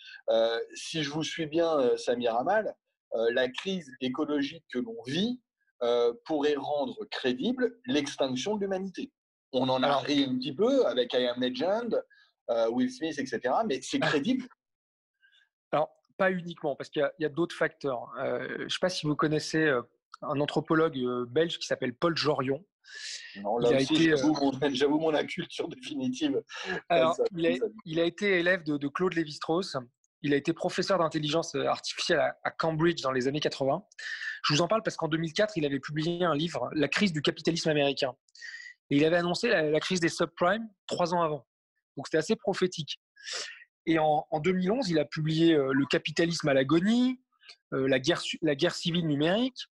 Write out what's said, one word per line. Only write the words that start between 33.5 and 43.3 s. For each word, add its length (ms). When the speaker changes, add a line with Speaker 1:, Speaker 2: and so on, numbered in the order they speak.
Speaker 2:
Je 100
vous 80
en 60
parle 160
parce 140
qu'en 100
deux 100
mille 160
quatre, 220
il 100
avait 140
publié 440
un 120
livre, 380
La 140
crise 260
du 80
capitalisme 480
américain. 440
Et 80
il 80
avait 120
annoncé 320
la, 140
la 160
crise 200
des 100
subprimes 580
trois 260
ans 80
avant. 260
Donc, 120
c'était 100
assez 180
prophétique. 640